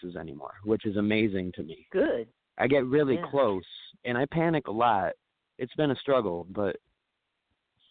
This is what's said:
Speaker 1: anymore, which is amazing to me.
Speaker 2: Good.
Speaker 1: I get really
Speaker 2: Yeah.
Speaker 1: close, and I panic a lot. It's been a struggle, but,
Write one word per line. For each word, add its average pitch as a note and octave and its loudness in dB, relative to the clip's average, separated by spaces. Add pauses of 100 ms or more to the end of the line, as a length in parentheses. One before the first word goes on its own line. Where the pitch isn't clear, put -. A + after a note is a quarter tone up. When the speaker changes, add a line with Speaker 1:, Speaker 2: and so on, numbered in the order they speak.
(180)
Speaker 1:
anymore, D2 -12 (120)
which G#2+ 0
is G2+ -2
amazing G#2 2
to F#2+ -8
me. E2 -14
Speaker 2:
Good. F#3+ 0 (300)
Speaker 1:
I A#2 2
get C3+ 4
really C3+ 2
Speaker 2:
Yeah. - -4
Speaker 1:
close, G#2+ 0 (400)
and B2 -2
I C3+ 0
panic E3 0
a - -4
lot. G#2 2 (460)
It's B2+ -8
been D3+ 2
a B2 0
struggle, G2 0
but, G2 -2 (1160)